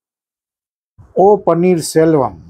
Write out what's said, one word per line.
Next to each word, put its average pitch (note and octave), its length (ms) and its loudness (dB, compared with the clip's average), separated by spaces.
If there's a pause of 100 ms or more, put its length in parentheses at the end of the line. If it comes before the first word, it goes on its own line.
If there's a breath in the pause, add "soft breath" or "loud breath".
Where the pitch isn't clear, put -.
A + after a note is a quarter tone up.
(1160)
ઓ G3 200 4
પનીરસેલ્વમ E3 1000 -2 (120)